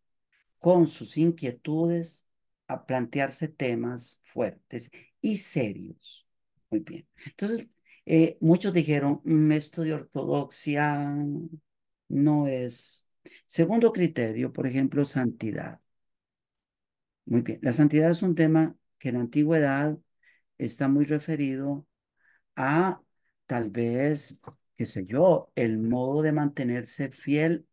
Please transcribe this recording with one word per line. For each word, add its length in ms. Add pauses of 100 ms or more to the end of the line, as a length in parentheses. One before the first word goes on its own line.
(580)
con 300
sus 300
inquietudes, 1080 (420)
a 180
plantearse 600
temas 760
fuertes 680 (300)
y 180
serios. 920 (420)
Muy 100
bien. 280 (180)
Entonces, 420 (380)
eh, 340
muchos 340
dijeron: 500
"Mm, 280
esto 300
de 120
ortodoxia 1200 (960)
no 380
es". 600 (400)
Segundo 460
criterio, 600
por 140
ejemplo, 380
santidad. 760 (1500)
Muy 160
bien. 200
La 100
santidad 380
es 120
un 120
tema 420 (220)
que 120
en 60
la 60
antigüedad 760 (600)
está 300
muy 160
referido 840 (680)
a, 460 (440)
tal 240
vez, 720 (360)
qué 100
sé 200
yo, 500
el 220
modo 440
de 100
mantenerse 760
fiel 640